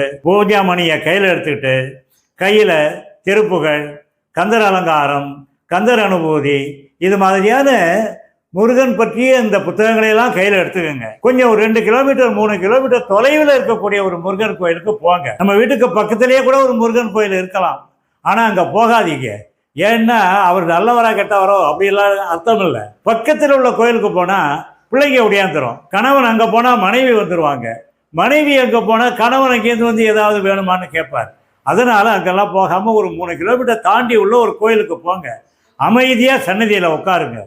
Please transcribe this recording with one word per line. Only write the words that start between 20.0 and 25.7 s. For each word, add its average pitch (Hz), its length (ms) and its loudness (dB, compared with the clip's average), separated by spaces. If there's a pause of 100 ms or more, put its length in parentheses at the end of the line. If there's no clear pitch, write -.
அவர் 180 260 2
நல்லவரா 220 460 2
கெட்டவரோ 196 500 2
அப்படிலாம் 196 520 0 (120)
அர்த்தம் 185 360 -2
இல்ல. 135 160 -2 (240)
பக்கத்துல 277 520 0
உள்ள 254 180 2
கோயிலுக்கு 226 380 0
போனா 180 280 0 (460)
பிள்ளைங்க 269 360 2
ஒடியாந்துரும், 170 560 0 (100)